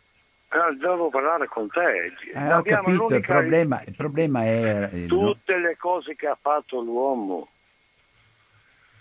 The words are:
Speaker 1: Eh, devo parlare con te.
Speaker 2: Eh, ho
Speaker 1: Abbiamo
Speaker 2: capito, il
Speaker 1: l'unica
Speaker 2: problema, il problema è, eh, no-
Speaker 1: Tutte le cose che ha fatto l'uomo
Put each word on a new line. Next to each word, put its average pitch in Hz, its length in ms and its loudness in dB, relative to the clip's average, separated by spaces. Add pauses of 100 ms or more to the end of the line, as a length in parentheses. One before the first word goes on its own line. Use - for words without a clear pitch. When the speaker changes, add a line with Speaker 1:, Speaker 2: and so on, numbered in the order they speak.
(540)
Speaker 1:
Eh, 160 220 2
devo 170 340 0
parlare 139 380 0
con 107 220 -6
te. 107 440 0 (200)
Speaker 2:
Eh, 143 200 0
ho 170 40 6
Speaker 1:
Abbiamo 165 60 4
Speaker 2:
capito, 196 260 2
il 185 80 6
Speaker 1:
l'unica 131 420 2
Speaker 2:
problema, 156 440 2
il 95 120 -14
problema 143 480 0
è, 110 480 0
eh, 87 160 -6
no- 403 260 2
Speaker 1:
Tutte - 240 -2
le - 200 -2
cose 165 380 -4
che 151 120 -6
ha 139 120 -2
fatto 147 420 -2
l'uomo 117 680 -2 (1500)